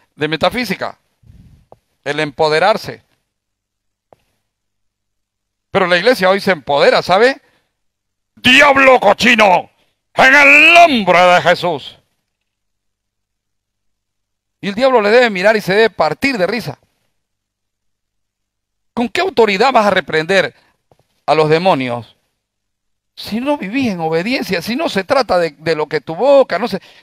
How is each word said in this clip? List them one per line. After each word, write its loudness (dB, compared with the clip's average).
de -6
metafísica, -6
el -8
empoderarse. -4
Pero -8
la -2
iglesia -2
hoy 0
se -4
empodera, 0
¿sabe? 0
"Diablo 2
cochino, 2
en 4
el 4
nombre 4
de 4
Jesús". -2
Y -10
el -8
diablo 2
le 0
debe 4
mirar 2
y -2
se -4
debe 2
partir -4
de 0
risa. -8
¿Con -6
qué -4
autoridad 0
vas 2
a 2
reprender -2
a 0
los 2
demonios -2
si -10
no -4
vivís -4
en -8
obediencia? -4
Si -8
no -4
se -4
trata -2
de, -2
de -6
lo -4
que -6
tu -12
boca, 2
no -6
se, -8